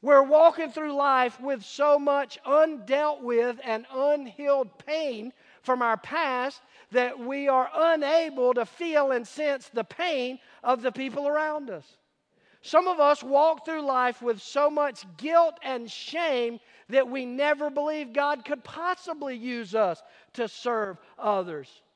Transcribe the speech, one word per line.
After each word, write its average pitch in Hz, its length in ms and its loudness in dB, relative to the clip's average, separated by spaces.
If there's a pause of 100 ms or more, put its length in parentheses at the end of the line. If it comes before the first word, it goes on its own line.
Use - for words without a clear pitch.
We're 269 200 8
walking 320 480 6
through 302 240 -6
life 269 460 2
with 254 240 -6
so 294 340 2
much 285 460 -2
undealt 285 760 0
with 240 420 0
and 226 260 -4
unhealed 277 840 -2 (100)
pain 269 460 -6 (300)
from 254 180 -2
our 226 160 2
past 269 640 -4 (320)
that 247 260 0
we 277 300 -4
are 262 260 2
unable 311 760 2
to 240 140 0
feel 302 460 0
and 240 140 -2
sense 285 440 -4
the 226 120 -4
pain 262 560 -4 (240)
of 240 200 0
the 254 100 -2
people 269 340 -6
around 302 440 -2
us. 160 160 -12 (760)
Some 359 260 4
of 349 140 0
us 285 220 4
walk 285 420 2
through 320 180 -4
life 254 380 0
with 233 220 -4
so 294 260 0
much 294 380 -2 (100)
guilt 330 460 2
and 247 280 -8
shame 254 720 -4 (300)
that 254 180 2
we 254 160 -6
never 285 460 -2
believe 294 420 -4
God 285 320 -2
could 277 180 -8
possibly 311 720 -8
use 233 380 -8
us 196 280 0 (320)
to 233 140 -6
serve 214 500 -6 (200)
others. 175 640 -4 (160)